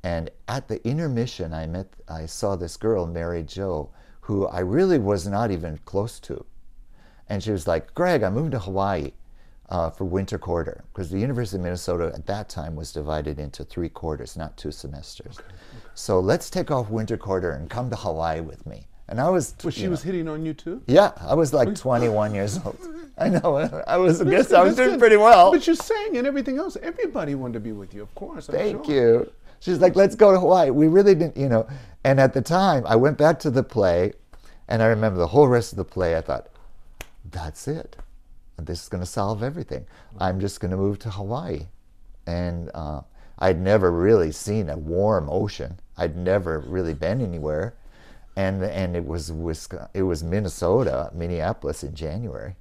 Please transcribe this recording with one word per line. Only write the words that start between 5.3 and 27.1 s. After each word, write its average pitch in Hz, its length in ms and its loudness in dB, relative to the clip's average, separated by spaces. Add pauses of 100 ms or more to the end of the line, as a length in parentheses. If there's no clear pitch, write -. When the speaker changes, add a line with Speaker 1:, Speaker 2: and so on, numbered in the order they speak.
Speaker 1:
even 82 340 -6
close 104 360 -6
to. - 240 -12 (840)
And 98 140 -6
she 107 100 -6
was 92 140 -4
like, 82 280 -2
"Greg, 170 280 2
I'm 95 120 0
moving 156 180 -2
to 127 60 -4
Hawaii, 95 540 -2 (560)
uh, 82 220 -2
for - 140 -8
winter 92 340 -4
quarter," - 540 -4
'cause 90 180 -8
the 95 80 -4
University 117 400 -4
of 87 40 -4
Minnesota 87 520 -4
at 80 120 -12
that 104 220 -6
time 80 280 -10
was 78 160 -12
divided 76 460 -6
into 73 260 -12
three 85 240 -8
quarters, 76 480 -8
not 78 200 -12
two 73 160 -10
semesters. - 680 -16
Speaker 2:
Okay, - 100 -20
okay. - 460 -20
Speaker 1:
"So 95 260 0
let's 113 300 0
take 175 200 -4
off 123 200 -2
winter 110 260 -4
quarter 92 360 -2
and 71 180 -10
come 123 200 -6
to 110 60 -6
Hawaii 80 440 -4
with 78 260 -12
me." - 200 -14 (220)
And 117 120 -6
I 156 80 2
was, 180 260 0 (100)
Speaker 2:
Was 165 100 -4
she - 80 -8
Speaker 1:
you 185 80 -2
Speaker 2:
was 160 140 -4
Speaker 1:
know. 190 80 -4
Speaker 2:
hitting 165 160 -4
on 156 180 -6
you 156 80 -4
too? 185 320 -10
Speaker 1:
Yeah, 175 240 6 (100)
I - 140 -2
was, 151 180 2
like, 117 220 2
Speaker 2:
<laughs> - 120 -12
Speaker 1:
twenty-one 110 480 2
years 101 300 -2
old. - 140 -8 (400)
I 165 100 0
know. 165 280 0 (300)
I - 100 0
was, 180 240 4
I 170 40 2
Speaker 2:
That's 180 60 4
Speaker 1:
guess 180 180 6
Speaker 2:
good, 220 80 6
Speaker 1:
I 175 60 10
was 202 140 6
Speaker 2:
that's 254 100 4
Speaker 1:
doing 247 60 4
Speaker 2:
good. 277 80 0
Speaker 1:
pretty 220 160 10
well. 208 340 10
Speaker 2:
But 330 160 2
you 330 80 4
sang 415 420 -4
and 247 120 0
everything 269 300 -4
else. 349 220 -6
Everybody 302 540 -6